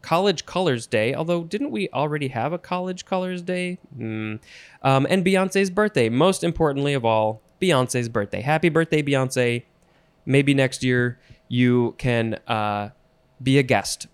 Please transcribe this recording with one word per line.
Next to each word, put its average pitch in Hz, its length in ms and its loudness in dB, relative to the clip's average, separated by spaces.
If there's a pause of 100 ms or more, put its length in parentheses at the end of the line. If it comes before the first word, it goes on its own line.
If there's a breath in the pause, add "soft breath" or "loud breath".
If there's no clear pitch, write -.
College 180 440 0
Colors 147 400 -2
Day, 117 280 0
although 170 280 -2
didn't 214 300 -6
we 202 160 -4
already 147 400 -4
have 127 240 -4
a 175 60 -6
College 180 460 -8
Colors 185 380 -4
Day? 180 360 -4 (180)
Hmm. 110 400 -6 (460 loud breath)
Um, 135 280 4
and 185 140 2
Beyonce's 190 440 2
birthday. 180 400 2
Most 160 360 2
importantly 143 500 0
of 123 100 -2
all, 110 380 0 (180)
Beyonce's 127 480 2
birthday. 101 320 -4
Happy 156 280 2
birthday, 160 340 2
Beyonce. 131 640 0 (600 soft breath)
Maybe 139 300 4
next 131 300 0
year 123 340 0 (300 soft breath)
you 123 500 2
can, 117 360 0 (120)
uh, 107 440 -4 (520)
be 135 160 4
a 139 60 4
guest 117 500 -2